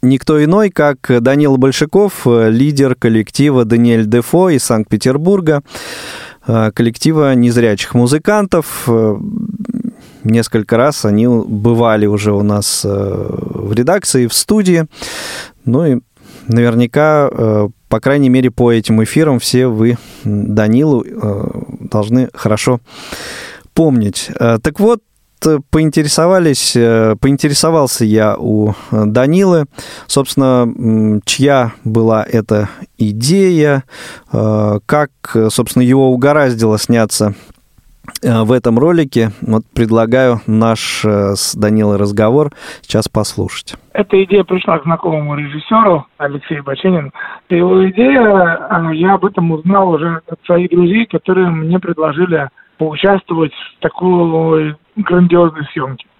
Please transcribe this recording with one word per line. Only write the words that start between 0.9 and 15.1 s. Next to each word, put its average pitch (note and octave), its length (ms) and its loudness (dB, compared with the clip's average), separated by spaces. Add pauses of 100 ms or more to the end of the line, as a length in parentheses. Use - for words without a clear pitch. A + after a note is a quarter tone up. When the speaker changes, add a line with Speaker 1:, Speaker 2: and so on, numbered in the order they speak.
Speaker 1:
Данила C#3 360 2
Большаков, D3 680 0
э, A2+ 240 4
лидер C3+ 440 2
коллектива B2 720 0
Даниэль A2+ 420 2
Дефо C#3 440 2
из C3+ 140 0
Санкт-Петербурга, C#3+ 960 0 (840)
э, A2 260 2
коллектива C#3 640 0
незрячих A#2 600 2
музыкантов. D#3 920 0
Э, A2 300 2 (1080)
несколько A2+ 520 0
раз C#3 280 0
они G#2+ 220 2
у-, A#2+ 180 2
бывали A2 600 0
уже G#2 260 0
у G2+ 100 0
нас, G#2 420 -2
э, G#2 40 -2
в G2+ 840 -6
редакции, B2+ 520 0
в A2+ 60 -4
студии. F#3 540 0 (800)